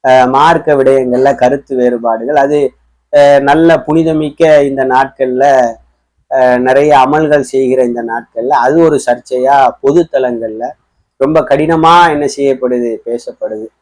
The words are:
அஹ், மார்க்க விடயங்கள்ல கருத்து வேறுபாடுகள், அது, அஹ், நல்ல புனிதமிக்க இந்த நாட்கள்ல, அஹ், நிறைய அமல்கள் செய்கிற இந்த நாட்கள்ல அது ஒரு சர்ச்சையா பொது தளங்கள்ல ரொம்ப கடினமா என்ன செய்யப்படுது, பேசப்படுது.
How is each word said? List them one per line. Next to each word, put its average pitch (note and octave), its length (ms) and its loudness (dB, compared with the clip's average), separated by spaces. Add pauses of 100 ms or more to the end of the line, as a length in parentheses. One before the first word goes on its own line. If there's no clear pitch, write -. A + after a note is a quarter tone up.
அஹ், B2+ 260 4
மார்க்க D3+ 460 0
விடயங்கள்ல C3+ 600 0
கருத்து C3+ 400 -4
வேறுபாடுகள், A#2+ 600 -2
அது, C#3+ 380 0 (400)
அஹ், C#3+ 260 4
நல்ல D#3 380 2
புனிதமிக்க D#3 880 0
இந்த C3+ 220 -2
நாட்கள்ல, C3 840 0 (640)
அஹ், B2+ 260 2
நிறைய C3+ 400 2
அமல்கள் D3 440 2
செய்கிற C3 420 -2
இந்த A#2+ 200 -4
நாட்கள்ல A#2 440 -8
அது C#3 340 0
ஒரு D3+ 240 2
சர்ச்சையா B2+ 760 0
பொது D#3+ 300 0
தளங்கள்ல A#2+ 600 -4 (480)
ரொம்ப D3+ 220 0
கடினமா D#3+ 680 2
என்ன D3 160 -2
செய்யப்படுது, B2 800 -4
பேசப்படுது. A2 640 -10 (120)